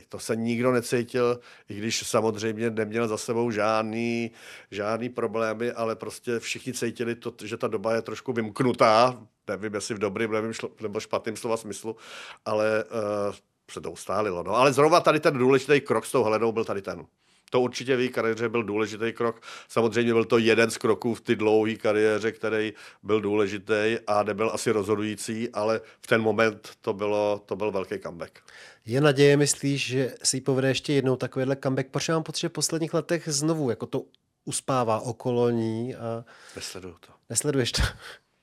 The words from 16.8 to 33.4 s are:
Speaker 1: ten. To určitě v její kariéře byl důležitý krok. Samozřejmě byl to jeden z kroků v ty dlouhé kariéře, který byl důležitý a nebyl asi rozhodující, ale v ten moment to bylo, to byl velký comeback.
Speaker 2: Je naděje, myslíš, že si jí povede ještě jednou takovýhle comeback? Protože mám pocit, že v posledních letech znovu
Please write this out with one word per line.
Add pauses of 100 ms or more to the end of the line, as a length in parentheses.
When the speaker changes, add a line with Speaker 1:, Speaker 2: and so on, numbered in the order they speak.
Speaker 1:
ten. (440)
To
určitě
v
její
kariéře
byl
důležitý
krok. (280)
Samozřejmě
byl
to
jeden
z
kroků
v
ty
dlouhé
kariéře,
který (300)
byl
důležitý
a
nebyl
asi
rozhodující,
ale (200)
v
ten
moment (100)
to
bylo,
to
byl
velký
comeback. (480)
Speaker 2:
Je
naděje,
myslíš,
že
si
jí
povede
ještě
jednou
takovýhle
comeback?
Protože
mám
pocit,
že
v
posledních
letech
znovu